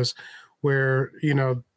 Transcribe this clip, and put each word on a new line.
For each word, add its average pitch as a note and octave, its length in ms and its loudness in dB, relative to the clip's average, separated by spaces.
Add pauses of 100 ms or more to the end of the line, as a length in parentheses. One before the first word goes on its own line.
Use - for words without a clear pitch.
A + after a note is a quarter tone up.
is, B2 140 0 (480)
where, C3+ 500 2 (100)
you D3 120 2
know, C3 280 0 (140)